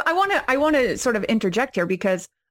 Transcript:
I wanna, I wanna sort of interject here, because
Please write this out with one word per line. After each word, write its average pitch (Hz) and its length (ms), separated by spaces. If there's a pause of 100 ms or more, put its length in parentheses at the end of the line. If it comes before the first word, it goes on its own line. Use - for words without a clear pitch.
I 330 60
wanna, 381 340
I 262 120
wanna 277 380
sort 240 200
of 196 80
interject 220 500
here, 175 120
because 185 420 (220)